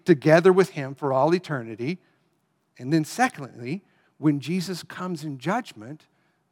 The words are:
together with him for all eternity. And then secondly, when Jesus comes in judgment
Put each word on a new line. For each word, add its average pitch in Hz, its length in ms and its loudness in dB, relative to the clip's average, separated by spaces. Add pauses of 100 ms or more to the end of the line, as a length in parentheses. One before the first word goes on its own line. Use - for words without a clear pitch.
together 165 480 6
with 185 200 4
him 139 220 -8
for 135 200 -4
all 139 200 4
eternity. 131 640 -6 (800)
And 123 140 -8
then 156 140 2
secondly, 147 760 -4 (360)
when 143 240 0
Jesus 175 420 -6
comes 180 400 -8
in 143 140 -10
judgment 151 680 -8 (440)